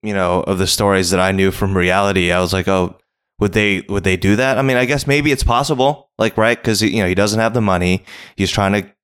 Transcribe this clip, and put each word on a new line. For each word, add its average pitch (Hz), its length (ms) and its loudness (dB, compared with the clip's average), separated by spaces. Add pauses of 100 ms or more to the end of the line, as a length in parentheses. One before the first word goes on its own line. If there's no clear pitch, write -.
you 104 140 -6
know, 90 260 0
of 95 160 -2
the 95 100 0
stories 95 440 0
that 95 80 2
I 95 120 2
knew 95 200 2
from 95 260 -2
reality, 92 540 2
I 90 80 0
was 90 140 -2
like, 95 140 -2
"Oh, 92 300 0 (420)
would 104 140 0
they, 104 340 0
would 98 160 -4
they 92 140 0
do 98 200 2
that?" 131 200 0
I 135 60 0
mean, 131 120 0
I 123 100 2
guess 135 200 -4
maybe 143 260 0
it's 131 120 -2
possible, 135 760 0
like, 110 220 -2
right? 117 220 2
'Cause, 107 200 -2
you 107 220 0
know, 90 40 0
he 92 60 0
doesn't 104 260 0
have 113 140 0
the 120 80 0
money. 92 420 0 (320)
He's 95 140 -2
trying 98 240 0
to 101 160 -2 (140)